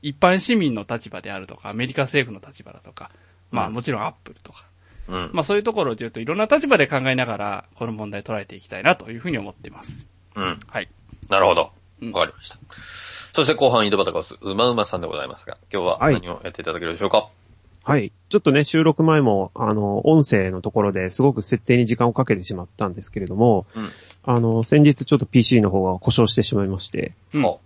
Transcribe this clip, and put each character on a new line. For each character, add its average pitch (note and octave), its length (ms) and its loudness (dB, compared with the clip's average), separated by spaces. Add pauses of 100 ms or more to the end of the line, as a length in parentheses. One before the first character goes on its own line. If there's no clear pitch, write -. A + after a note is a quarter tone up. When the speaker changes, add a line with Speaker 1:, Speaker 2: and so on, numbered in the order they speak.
Speaker 1:
一 C#3+ 160 -8
般 F#3 220 4
市 A#3+ 160 0
民 D3+ 180 0
の G2+ 140 -8
立 A2+ 200 -8
場 F#2+ 120 -14
で G2+ 100 -12
あ G2 80 -10
る F#2+ 80 -14
と - 100 -20
か、 - 120 -16
ア G#2 40 -10
メ A#2 140 -4
リ C3 80 -10
カ D3 80 -2
政 B2+ 280 -2
府 G2 80 -14
の - 80 -20
立 - 160 -20
場 - 100 -20
だ - 80 -20
と - 120 -20
か、 - 180 -18 (400)
ま A2+ 140 -2
あ、 - 40 -6
Speaker 2:
う - 20 -10
ん。 A2 40 -10
Speaker 1:
も A#2+ 80 -8
ち C#3+ 100 -4
ろ G#2+ 80 -4
ん - 20 -4
ア A#2+ 60 -4
ッ - 40 -8 (120)
プ - 80 -20
ル - 100 -20
と - 100 -20
か。 - 120 -20 (440)
Speaker 2:
う F#3 80 -8
ん。 F3 160 -6
Speaker 1:
ま - 80 -4
あ、 D3+ 40 -2
そ G3+ 100 -2
う - 20 2
い G#3 40 0
う - 20 -10
と A3 100 -4
こ G#3 120 -2
ろ B2 80 -2
を A2 40 -8
ち A#2 80 -10
ょ A2+ 40 -8
っ - 20 -10
と - 100 -14
い A#2 40 -8
ろ D3 100 -4
ん F#3+ 40 -6
な G#3+ 80 0
立 D4 200 2
場 C#4 120 4
で C#3+ 100 4
考 D3+ 80 -4 (120)
え C3 60 0
な B2+ 120 0
が A2+ 100 -6
ら、 G2+ 280 -6 (120)
こ A#2 100 -8
の A2+ 60 -6
問 G#2+ 180 -10
題 G2+ 120 -10
捉 A2 160 -6
え G2+ 60 -8
て G2+ 120 -18
い F#2 40 -18
き - 60 -20
た G2+ 120 -12
い G2 40 -12
な F3 140 2
と A2+ 160 -16
い A#2 40 -10
う A2+ 40 -12
ふ C#3+ 60 -12
う F3 40 -6
に C3 80 -4
思 G2+ 120 -10
っ - 40 -20
て - 160 -20
ま - 140 -20
す。 - 200 -18 (300)
Speaker 2:
う G2+ 80 -8
ん。 F2 240 -4
Speaker 1:
は - 140 -8
い。 F2+ 80 -12 (400)
Speaker 2:
な G2 100 2
る F#2+ 80 6
ほ F#2 80 6
ど。 - 160 0 (320)
Speaker 1:
う A#2 40 -10
ん。 A2 60 -10
Speaker 2:
わ F2 140 0
か - 0 -
り - 100 -16
ま - 60 -20
し - 60 -18
た。 - 100 -20 (760)
そ D#3+ 60 2
し C3 40 2
て D3+ 60 2
後 D3 160 4
半、 A#2 180 4
井 G2+ 40 2
戸 G2+ 80 2
端 F2+ 160 0
が E2+ 80 -2
推 - 60 -10
す - 120 -20
う F#2+ 140 -8
ま A#2 160 2
う A#2+ 40 -2
ま G#2+ 120 0
さ F#2 100 -8
ん F2 60 -6
で E2+ 40 -8
ご D#2+ 80 -8
ざ C#2+ 80 -6
い C2 60 -8
ま - 80 -14
す - 80 -20
が、 - 140 -18 (120)
今 F#2+ 120 -4
日 F2+ 40 0
は F2+ 140 0
何 A#2 300 2
を E2 120 -12
や F#2 60 -10
っ E2+ 40 -12
て - 100 -16
い - 20 -12
た E2 80 -6
だ E2+ 80 -6
け E2+ 60 -6
る E2 60 -6
で E2+ 60 -10
し - 60 -4
ょ G2 40 0
う - 20 0
か？ - 80 4
Speaker 3:
は - 100 -2
い。 - 20 -20 (540)
は C#3+ 140 2
い。 G#2 140 -4 (180)
ち G3 60 0
ょ - 20 6
っ - 20 4
と D#3 100 2
ね、 C#3+ 140 4
収 D#3+ 180 0
録 D#3+ 200 2
前 D#3+ 180 6
も、 G2+ 340 2
あ G#2+ 200 -2
の、 G#2 320 0
音 D#3 180 6
声 F#2+ 260 2
の F#2 120 -8
と G#2 80 -4
こ G#2+ 120 2
ろ G2+ 100 2
で F#2 180 -4
す - 100 -6
ご C3 140 4
く A2 80 -6
設 - 200 -2
定 B2 140 4
に B2 80 4
時 A#2 140 -2
間 A#2+ 100 4
を A2+ 60 -2
か C3 100 0
け - 100 2
て F#2 100 -6
し G2+ 100 -8
ま F2+ 80 -8
っ F2 40 -12 (120)
た G#2 100 -2
ん F2 60 -8
で G2+ 80 -12
す - 100 -16
け G2+ 80 -8
れ F#2 60 -6
ど F2 100 -6
も、 A2 300 4 (100)
Speaker 2:
う A2+ 40 -8
ん。 G#2 100 -8 (340)
Speaker 3:
あ A#2+ 160 2
の、 A2+ 240 0
先 D3+ 200 6
日 C#3+ 200 4
ち - 80 0
ょ C#3+ 40 4
っ - 20 2
と - 80 -2
ピ C3+ 140 4
ー - 20 4
シ A#2+ 160 4
ー - 20 8
の G#2 80 4
方 F#2+ 160 2
が F#2 140 0
故 - 140 0
障 A2+ 180 4
し - 40 -4
て A#2+ 80 2
し - 140 -2
ま G2+ 80 0
い F#2+ 40 -4
ま F#2+ 120 -4
し - 80 -12
て、 - 240 -6 (220)
Speaker 1:
う D3+ 60 0
ん。 - 20 2
Speaker 2:
は F2+ 140 0
あ。 - 100 -20